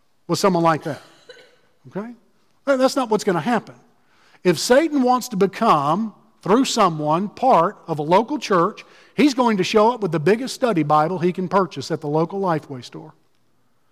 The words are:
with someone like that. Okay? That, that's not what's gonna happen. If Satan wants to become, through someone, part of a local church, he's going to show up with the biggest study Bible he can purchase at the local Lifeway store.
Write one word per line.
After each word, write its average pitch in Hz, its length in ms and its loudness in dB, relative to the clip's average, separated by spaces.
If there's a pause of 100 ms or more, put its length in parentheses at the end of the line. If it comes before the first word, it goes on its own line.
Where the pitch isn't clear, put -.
(280)
with 170 100 -2
someone 180 260 2
like 160 200 2
that. 151 180 -8 (840)
Okay? 208 260 -12 (520)
That, 269 120 2
that's 254 180 0
not 254 140 -2
what's 214 140 0
gonna 175 180 0
happen. 202 340 -4 (680)
If 175 160 0
Satan 294 420 2
wants 247 280 0
to 208 80 -6
become, 190 760 0 (280)
through 226 240 2
someone, 165 640 0
part 208 500 0 (100)
of 156 120 -4
a 151 40 -6
local 220 360 0
church, 196 440 -2 (320)
he's 269 180 2
going 233 240 2
to 185 60 0
show 214 280 2
up 247 100 -10
with 190 100 -4
the 165 80 -2
biggest 220 360 0
study 208 280 0
Bible 151 360 0
he 175 140 0
can 185 140 -6
purchase 175 440 -2
at 151 100 -4
the 151 60 -10
local 160 320 -2
Lifeway 151 440 -4
store. 156 300 -20 (800)